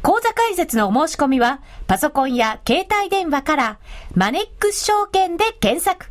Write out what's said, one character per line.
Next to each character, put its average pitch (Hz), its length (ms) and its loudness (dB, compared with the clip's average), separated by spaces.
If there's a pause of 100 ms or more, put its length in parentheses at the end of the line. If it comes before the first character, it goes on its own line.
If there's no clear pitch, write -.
口 415 200 2
座 453 120 0
開 453 220 0
設 339 220 -2
の 208 100 2
お 254 200 2
申 320 40 -6
し - 60 -8
込 285 100 2
み 262 120 2
は、 247 200 2 (280)
パ 247 100 2
ソ 294 120 0
コ 277 140 0
ン 254 120 -2
や 226 300 -2
携 349 220 0 (120)
帯 403 100 -2
電 381 200 0
話 277 120 0
か 311 160 -2
ら、 226 200 -2 (380)
マ 190 160 2
ネ 330 100 -2
ッ 440 60 -6 (120)
ク 415 120 2
ス - 140 -6
証 415 220 2
券 381 280 0
で 415 100 2 (140)
検 262 240 0
索。 370 280 -2